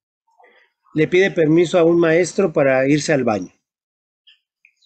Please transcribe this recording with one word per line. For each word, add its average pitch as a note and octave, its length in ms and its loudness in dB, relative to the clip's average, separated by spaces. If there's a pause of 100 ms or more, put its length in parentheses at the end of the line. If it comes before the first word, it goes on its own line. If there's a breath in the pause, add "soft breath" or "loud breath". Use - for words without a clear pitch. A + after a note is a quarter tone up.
(960 soft breath)
le D#3 140 -2
pide F#3 240 2
permiso E3 460 0
a E3 60 4
un E3+ 140 2
maestro E3+ 540 0
para C3+ 360 0
irse D3 240 0
al C3+ 120 -2
baño. G2+ 280 -4 (1300)